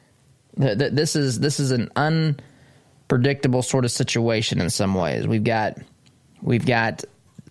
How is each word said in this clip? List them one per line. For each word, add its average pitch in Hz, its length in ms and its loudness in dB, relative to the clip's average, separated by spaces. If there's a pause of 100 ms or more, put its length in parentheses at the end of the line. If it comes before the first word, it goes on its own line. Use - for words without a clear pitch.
(600)
th-, 117 180 2
th-, 135 140 0
this 151 240 0
is, 131 240 0
this 147 220 0
is 131 100 0
an 120 240 0
unpredictable 139 1700 -2
sort 127 240 0
of 120 60 -2
situation 117 680 0
in 85 100 0
some 98 260 0
ways. 71 300 -2
We've 110 200 0
got, 110 320 -2 (640)
we've - 240 0
got 113 400 0 (460)